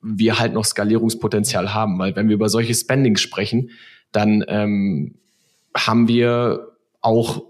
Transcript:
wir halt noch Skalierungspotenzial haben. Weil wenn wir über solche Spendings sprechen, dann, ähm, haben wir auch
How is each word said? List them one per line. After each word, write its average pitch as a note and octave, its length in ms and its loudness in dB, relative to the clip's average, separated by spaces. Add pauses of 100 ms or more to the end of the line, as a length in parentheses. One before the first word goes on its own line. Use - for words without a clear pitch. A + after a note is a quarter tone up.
wir A2 380 0
halt A2+ 140 0
noch A2 120 -2
Skalierungspotenzial G#2 1080 -2
haben. G#2+ 260 -2
Weil F#2 160 -2
wenn G#2+ 140 2
wir G#2+ 60 4
über G#2+ 140 2
solche A2+ 240 0
Spendings B2 480 0
sprechen, - 500 -4 (400)
dann, G#2 360 2
ähm, G2+ 680 -2 (600)
haben A2+ 320 2
wir A#2+ 640 0 (300)
auch A#2 480 0